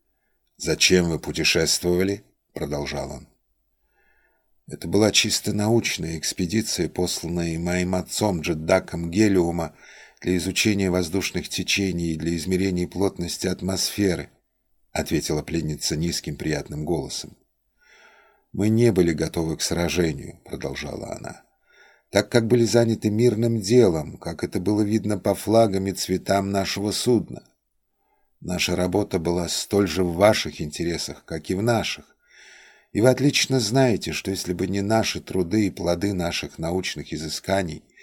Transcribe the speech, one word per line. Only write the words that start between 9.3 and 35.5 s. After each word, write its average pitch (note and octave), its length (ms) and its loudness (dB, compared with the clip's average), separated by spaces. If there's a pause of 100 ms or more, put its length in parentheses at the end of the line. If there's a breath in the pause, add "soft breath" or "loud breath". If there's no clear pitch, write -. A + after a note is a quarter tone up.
для F#2 160 0
изучения F#2+ 540 0
воздушных F2+ 580 -2
течений F2 640 -2
и D#2+ 40 -4
для E2 200 -2
измерения F2+ 500 0
плотности F2+ 600 -2
атмосферы», F2+ 840 -2 (600)
ответила D#2 500 -2
пленница D#2 540 -4
низким D#2+ 400 -4
приятным D2+ 480 -4
голосом. D3+ 520 -6 (1160 soft breath)
«Мы G#2 160 0
не A2+ 240 6
были F2 200 4
готовы D#2+ 440 -2
к - 60 -8
сражению», D#2+ 840 -2
продолжала C#2 720 -8
она, - 260 -14 (680 soft breath)
«так G2+ 200 2
как A#2 160 4
были A#2 180 4
заняты A2+ 460 2
мирным A#2 500 2
делом, F#2 560 4
как - 260 -8
это F#2 160 -4
было G#2 240 0
видно G#2 360 0
по G2+ 160 0
флагам G2 520 2
и G2 60 0
цветам G2 580 0
нашего G2 400 -2
судна. - 540 0 (960)
Наша F2+ 360 -2
работа F#2 420 0
была F2 300 -2
столь G2+ 400 0
же E2+ 160 0
в F2 100 -2
ваших G2+ 460 2
интересах, E2 640 -6
как D#2+ 260 -8
и F#2+ 40 -2
в F#2+ 80 -2
наших. A2+ 540 -2 (760 loud breath)
И - 80 0
вы B2 100 8
отлично C3 500 2
знаете, A2+ 520 2
что - 180 -6
если F2+ 240 -4
бы F2+ 120 -2
не G2 140 -2
наши G2+ 400 0
труды F#2+ 460 0